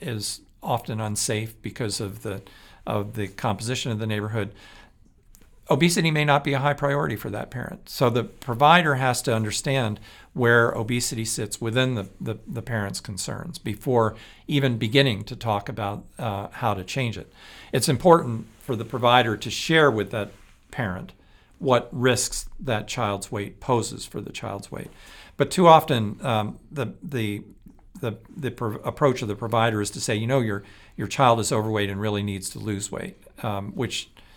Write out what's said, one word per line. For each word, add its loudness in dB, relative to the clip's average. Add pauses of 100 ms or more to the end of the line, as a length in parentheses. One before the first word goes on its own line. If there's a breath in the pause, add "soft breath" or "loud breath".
is -8 (200)
often -4
unsafe -4
because -6
of -8
the, -8 (440 loud breath)
of -4
the -4
composition -4
of -2
the -4
neighborhood, -2 (1160 loud breath)
obesity 4
may 2
not 4
be 0
a 0
high 2
priority 0
for -8
that -6
parent. -10
So 4
the 2
provider 4
has 0
to 2
understand -2 (340 loud breath)
where 6
obesity -2
sits -6
within 0
the, -4 (140)
the, -6 (100)
the -8
parent's -4
concerns -8
before 0 (320 loud breath)
even 2
beginning 2
to -12
talk -2
about, -6 (120)
uh, -4
how -2
to -4
change -4
it. -16 (400 loud breath)
It's 2
important 4 (140)
for -4
the -6
provider 4
to -8
share 4
with 0
that -6 (400)
parent -6 (480 soft breath)
what 2
risks 0 (120)
that -4
child's -4
weight -8
poses 0
for -10
the -12
child's -10
weight. -10 (460 loud breath)
But 2
too 6
often, 6
um, -2 (120)
the, -6
the, -4 (560)
the, -4 (180)
the -6
pro-, -4
approach 0
of -6
the -4
provider 0
is -2
to -10
say, -2
"You -2
know, 4
your, -2 (320 loud breath)
your -6
child 4
is 0
overweight 0
and -4
really -2
needs -4
to -12
lose -4
weight," -10 (260)
um, -6
which, -6 (260 soft breath)